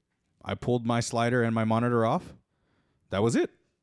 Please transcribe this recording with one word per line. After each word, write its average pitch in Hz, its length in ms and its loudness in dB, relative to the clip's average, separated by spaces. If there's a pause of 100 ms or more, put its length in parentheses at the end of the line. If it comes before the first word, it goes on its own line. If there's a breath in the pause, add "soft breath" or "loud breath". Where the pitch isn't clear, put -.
(440)
I 95 120 -6
pulled 123 280 -2
my 117 140 0
slider 117 460 0
and 113 100 0
my 113 100 0
monitor 117 400 2
off. 143 300 -2 (760)
That 98 120 0
was 117 140 2
it. 339 140 0 (320)